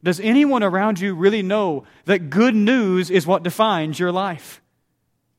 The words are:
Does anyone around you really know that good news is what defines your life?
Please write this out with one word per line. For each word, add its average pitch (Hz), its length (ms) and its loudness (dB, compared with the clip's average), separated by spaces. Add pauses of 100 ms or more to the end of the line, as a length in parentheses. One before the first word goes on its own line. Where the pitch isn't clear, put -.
Does 170 180 -2
anyone 254 420 2
around 190 360 0
you 190 160 -4
really 196 260 2
know 202 440 -2 (200)
that 175 240 -2
good 220 260 2
news 202 540 2
is 180 180 0
what 185 160 0
defines 170 560 -2
your 180 120 -2
life? 185 500 -8 (760)